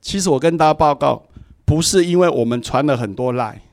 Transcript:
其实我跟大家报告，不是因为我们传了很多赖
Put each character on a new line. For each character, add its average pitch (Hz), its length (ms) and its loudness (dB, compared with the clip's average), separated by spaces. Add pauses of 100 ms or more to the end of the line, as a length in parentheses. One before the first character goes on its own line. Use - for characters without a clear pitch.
其 - 200 -6
实 190 80 -2
我 135 120 2
跟 165 160 2
大 160 100 4
家 156 80 4
报 151 200 2
告， 139 280 -2 (420)
不 151 160 2
是 180 240 2
因 175 140 0
为 180 100 4
我 127 160 0
们 120 160 -2
传 131 240 -2
了 143 120 2
很 113 180 -6
多 127 180 -4
赖 110 300 -6 (100)